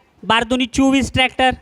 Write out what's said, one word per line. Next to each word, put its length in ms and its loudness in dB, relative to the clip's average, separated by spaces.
बारा 220 0
दुनी 220 -2
चोवीस 460 0
ट्रॅक्टर, 380 0